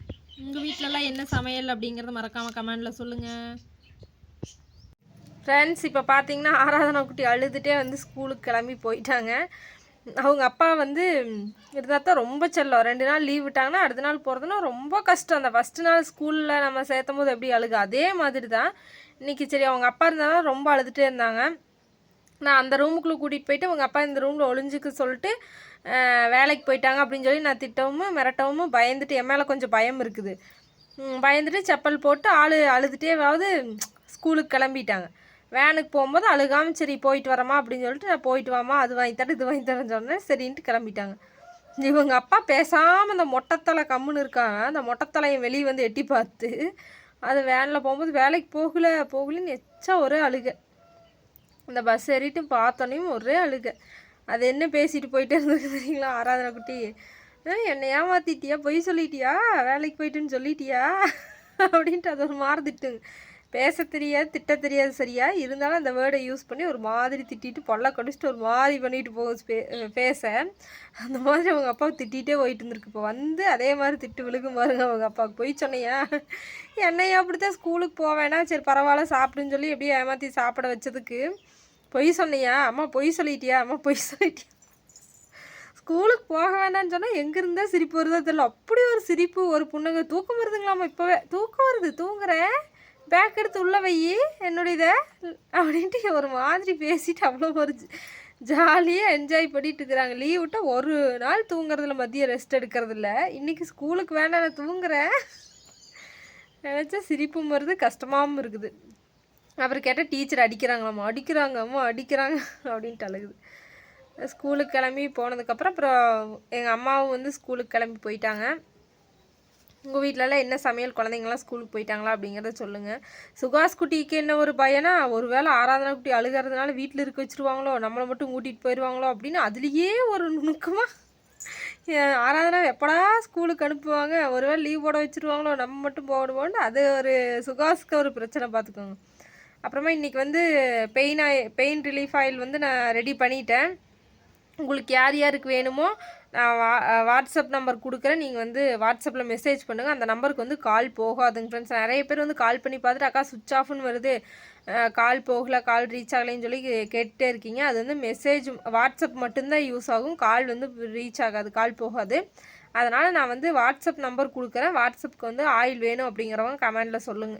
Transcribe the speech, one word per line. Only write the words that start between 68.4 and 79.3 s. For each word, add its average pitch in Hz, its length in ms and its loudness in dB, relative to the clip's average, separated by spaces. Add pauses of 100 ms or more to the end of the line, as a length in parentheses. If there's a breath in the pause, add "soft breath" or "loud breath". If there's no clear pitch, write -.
பண்ணிட்டு 254 340 -6
போகும் 233 240 -4
ஸ்பே-, 226 340 -6
அஹ், 233 200 -8
ஃபேஸை. 254 420 0 (640 loud breath)
அந்த 247 200 -8
மாதிரி 294 300 2
அவங்க 294 200 2
அப்பாவை 302 260 0
திட்டிகிட்டே 262 420 -4
போயிட்டு 247 280 0
இருந்திருக்கு. 226 220 -12
இப்போ 214 140 -10
வந்து 285 460 -2
அதே 269 280 4
மாதிரி 285 220 0
திட்டு 247 280 -10
விழுகும் 254 300 -6
பாருங்க 247 300 2
அவங்க 226 200 0
அப்பாவுக்கு. 220 320 -2
"பொய் 277 240 -4
சொன்னையா? 254 360 -2 (800 loud breath)
என்னையா 370 440 4
அப்படித்தான் 370 320 0
ஸ்கூலுக்கு 339 460 -4
போவேனா? 302 440 2
சரி 320 200 -2
பரவாயில்ல 285 460 4
சாப்பிடுன்னு" 277 420 0